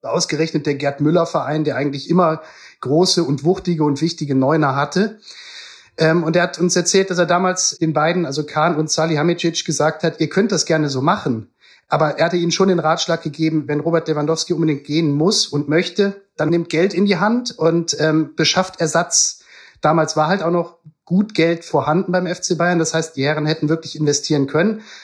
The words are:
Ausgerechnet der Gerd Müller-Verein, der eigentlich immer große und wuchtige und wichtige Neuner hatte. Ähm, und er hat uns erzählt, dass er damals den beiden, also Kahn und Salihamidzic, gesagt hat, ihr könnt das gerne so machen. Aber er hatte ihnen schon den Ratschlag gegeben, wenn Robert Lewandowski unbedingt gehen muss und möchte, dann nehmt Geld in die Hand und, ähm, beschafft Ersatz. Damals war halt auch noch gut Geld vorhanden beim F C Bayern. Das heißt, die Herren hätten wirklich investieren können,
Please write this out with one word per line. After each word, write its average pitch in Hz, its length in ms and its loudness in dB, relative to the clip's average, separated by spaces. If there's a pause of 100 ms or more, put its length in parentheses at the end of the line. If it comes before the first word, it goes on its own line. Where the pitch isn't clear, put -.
Ausgerechnet 160 640 -2
der 147 80 0
Gerd 139 280 -4
Müller-Verein, 156 640 0
der 139 120 -2
eigentlich 139 340 -4
immer 170 320 2 (380)
große 170 440 2
und 131 200 -2
wuchtige 175 400 0
und 143 180 0
wichtige 160 320 -2
Neuner 135 420 2
hatte. 185 440 -2 (800)
Ähm, 160 260 4
und 160 120 0
er 175 60 4
hat 175 160 -2
uns 175 180 0
erzählt, 190 360 2
dass 175 80 -2
er 175 80 2
damals 185 500 0
den 160 160 0
beiden, 165 320 0
also 143 180 -4
Kahn 156 320 0
und 156 140 -2
Salihamidzic, 165 760 0
gesagt 156 380 -2
hat, 165 180 -2
ihr 156 100 -2
könnt 202 220 0
das 165 140 -2
gerne 156 240 0
so 131 140 -2
machen. 143 480 -2 (380)
Aber 147 280 0
er 160 80 2
hatte 175 120 0
ihnen 170 140 0
schon 196 180 2
den 175 100 4
Ratschlag 160 420 -2
gegeben, 156 460 -2
wenn 147 140 -2
Robert 160 260 0
Lewandowski 156 460 -2
unbedingt 156 320 0
gehen 147 260 0
muss 156 340 2
und 143 220 -4
möchte, 185 560 0 (140)
dann 156 120 0
nehmt 170 200 0
Geld 180 240 2
in 190 120 2
die 196 120 2
Hand 226 340 0
und, 165 480 0
ähm, 156 360 0
beschafft 185 440 -2
Ersatz. - 640 0 (380)
Damals 160 340 2
war 156 120 2
halt 190 140 0
auch 165 100 -2
noch 170 260 -2 (260)
gut 202 300 0
Geld 165 320 0
vorhanden 160 480 0
beim 180 140 0
F 180 120 -6
C - 160 -2
Bayern. 170 240 2
Das 160 140 -2
heißt, 160 240 -4
die 135 80 0
Herren 147 200 0
hätten 156 220 -2
wirklich 160 300 -4
investieren 147 500 0
können, 202 360 0 (200)